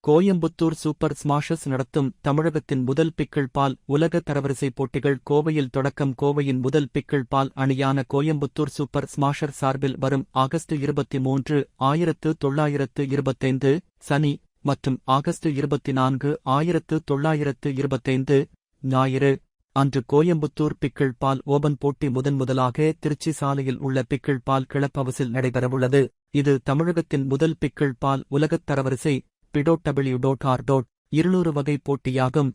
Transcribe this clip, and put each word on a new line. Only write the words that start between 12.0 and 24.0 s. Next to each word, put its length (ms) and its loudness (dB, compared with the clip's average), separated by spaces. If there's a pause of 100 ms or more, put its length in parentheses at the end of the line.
தொள்ளாயிரத்து 720 -2
இருபத்தைந்து, 680 0 (180)
சனி, 440 0 (200)
மற்றும் 420 -2
ஆகஸ்ட் 440 0
இருபத்தி 460 -2
நான்கு, 500 0
ஆயிரத்து 640 0
தொள்ளாயிரத்து 680 -2
இருபத்தைந்து, 720 2 (340)
ஞாயிறு 580 2 (320)
அன்று 320 2 (100)
கோயம்புத்தூர் 680 2
பிக்கிள் 380 0
பால் 280 0
ஓபன் 340 0
போட்டி 300 -2
முதன் 260 0
முதலாக 640 0
திருச்சி 320 -4
சாலையில் 480 -2
உள்ள 300 -2